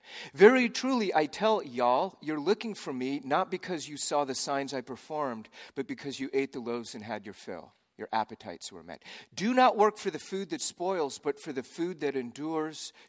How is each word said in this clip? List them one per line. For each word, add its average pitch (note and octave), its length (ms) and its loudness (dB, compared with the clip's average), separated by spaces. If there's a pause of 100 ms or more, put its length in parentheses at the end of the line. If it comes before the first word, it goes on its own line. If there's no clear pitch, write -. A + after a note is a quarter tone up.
(320)
"Very A#3 380 8
truly, A#3+ 440 0
I D#3 120 4
tell G#3+ 360 2
y'all, B2+ 600 2
you're D3+ 180 -4
looking G#3 340 0
for D#3 200 -4
me, C3 280 -2
not E3+ 280 0
because F3+ 400 -6
you D3 80 -8
saw D3 260 0
the C3 100 -2
signs C#3 380 -2
I C3+ 80 -4
performed, B2+ 680 -6 (240)
but C3+ 120 -6
because C3 320 -8
you C3+ 140 -6
ate C3+ 200 2
the C#3 80 -8
loaves A#2 340 -6
and A2 100 -12
had G#2+ 220 -8
your G2+ 80 -12
fill. - 400 -12 (240)
Your G#2+ 120 -10
appetites G#2+ 640 -6
were F2 100 -16
met. E2 200 -14 (320)
Do G3+ 180 0
not B3+ 240 6
work G#3 220 6
for G3 120 -2
the D#3 80 -4
food F#3+ 300 -6
that D#3 140 -4
spoils, F3 560 -2
but C#3+ 200 -2
for D#3+ 140 -8
the B2+ 100 -4
food E3 380 -4
that C#3 160 -2
endures D3+ 800 -4 (140)